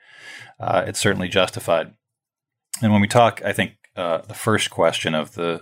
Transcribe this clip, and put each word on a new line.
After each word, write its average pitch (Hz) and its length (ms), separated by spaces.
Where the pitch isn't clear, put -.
uh, 87 260
it's - 140
certainly 98 280
justified. 90 640
And 107 120
when 101 100
we 98 60
talk, 117 360
I 101 80
think, 98 200
uh, 85 280
the 107 100
first - 380
question 82 440
of 76 200
the 85 280